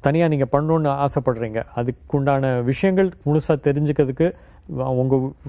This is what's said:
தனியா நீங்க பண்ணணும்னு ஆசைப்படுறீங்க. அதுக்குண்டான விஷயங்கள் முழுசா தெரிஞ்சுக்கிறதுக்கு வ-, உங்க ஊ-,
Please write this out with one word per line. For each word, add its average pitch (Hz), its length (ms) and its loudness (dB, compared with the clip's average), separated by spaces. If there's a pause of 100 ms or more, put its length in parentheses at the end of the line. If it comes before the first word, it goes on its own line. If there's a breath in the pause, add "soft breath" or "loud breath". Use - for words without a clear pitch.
தனியா 160 280 2
நீங்க 139 240 0
பண்ணணும்னு 147 520 0
ஆசைப்படுறீங்க. 117 580 -2 (140)
அதுக்குண்டான 135 840 -2
விஷயங்கள் 185 480 0 (140)
முழுசா 147 240 0
தெரிஞ்சுக்கிறதுக்கு 147 880 0 (420 soft breath)
வ-, 127 60 -4
உங்க 131 340 0
ஊ-, 131 160 -2 (160)